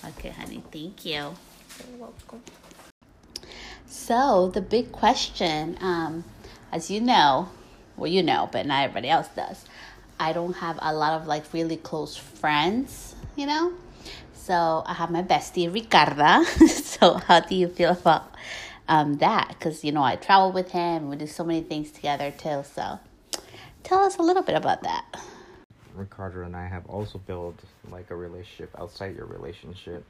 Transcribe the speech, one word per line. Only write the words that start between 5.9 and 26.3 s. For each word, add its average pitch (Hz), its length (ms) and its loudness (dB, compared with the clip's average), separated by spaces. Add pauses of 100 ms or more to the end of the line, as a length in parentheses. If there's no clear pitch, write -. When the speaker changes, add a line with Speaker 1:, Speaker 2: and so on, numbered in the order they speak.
Speaker 1:
as 165 180 -6
you 208 120 -2
know, 180 480 4 (480)
well, 151 120 -4
you 180 140 4
know, 131 260 2
but 107 160 -4
not 139 200 0
everybody 110 240 -4
else 151 260 2
does. - 300 -8 (540)
I 160 140 -2
don't 175 240 -4
have 165 240 -6
a 160 120 -2
lot 156 260 0
of, 165 80 -10
like, 151 260 -4
really 165 240 -2
close 151 380 -8
friends, 165 1000 -2 (200)
you 285 120 -6
know? 320 260 0 (600)
So 165 520 0
I 175 80 -6
have 170 180 -4
my 170 120 0
bestie, 170 500 0
Ricarda. 170 720 6
<laughs> - 240 8
So - 460 4
how 170 260 6
do 180 140 -4
you 180 120 2
feel 175 240 2
about, 175 400 2 (560)
um, 151 300 4
that? 185 420 0
'Cause, 156 240 -6
you 147 80 -2
know, 147 120 0
I 120 120 2
travel 190 380 4
with 185 180 -4
him. 170 380 -2
We 143 80 -8
do 151 100 -8
so 170 160 -10
many 165 180 -2
things 151 300 -8
together, 143 400 -4
too. 143 320 -6 (100)
So - 260 -8 (840)
tell 381 220 2
us 381 120 0
a - 40 0
little 359 220 4
bit - 120 -2
about - 280 0
that. 82 200 -4 (920)
Speaker 3:
Ricardo 95 480 -12